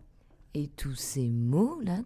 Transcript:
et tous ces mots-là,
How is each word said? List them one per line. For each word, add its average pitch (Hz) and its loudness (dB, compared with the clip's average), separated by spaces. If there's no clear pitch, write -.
et 147 -2
tous 139 -6
ces 127 -2
mots-là, 180 2